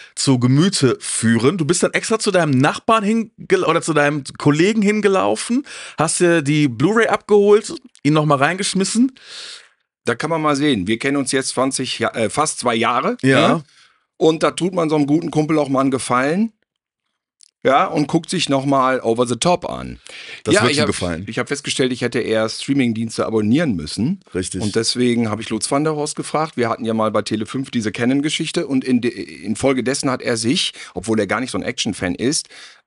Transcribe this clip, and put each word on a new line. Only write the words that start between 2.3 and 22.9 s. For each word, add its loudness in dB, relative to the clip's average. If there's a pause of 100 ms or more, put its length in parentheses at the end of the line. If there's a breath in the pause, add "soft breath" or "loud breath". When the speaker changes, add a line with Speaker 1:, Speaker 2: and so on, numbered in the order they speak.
Speaker 1:
deinem 2
Nachbarn 2
hinge-, 0
oder 2
zu -2
deinem 0 (140)
Kollegen 2
hingelaufen, 0 (300 loud breath)
hast 0
dir 4
die 2
Blu-ray 2
abgeholt, 4 (300)
ihn 2
noch 4
mal 4
reingeschmissen. 0 (960 loud breath)
Speaker 2:
Da 0
kann -4
man -2
mal 0
sehen. 2
Wir 0
kennen 0
uns -2
jetzt -2
zwanzig -4
Ja-, -2
äh, -2
fast -2
zwei 0
Jahre, 0
Speaker 1:
Ja. 4
Speaker 2:
ne? 0 (540 soft breath)
Und 2
da 2
tut -4
man 0
so 0
einem 2
guten 0
Kumpel 0
auch 0
mal 2
einen 2
Gefallen. 0 (1120)
Ja, 4
und 0
guckt -2
sich -2
noch 0
mal 0
Over 0
the -4
Top 0
an. -10 (440 loud breath)
Speaker 1:
Das 2
Speaker 2:
Ja, 4
Speaker 1:
wird 2
Speaker 2:
ich 0
Speaker 1:
ihm 2
Speaker 2:
hab, 2
Speaker 1:
gefallen. -4
Speaker 2:
ich -6
hab -2
festgestellt, -2
ich -6
hätte -2
eher 0
Streaming-Dienste -2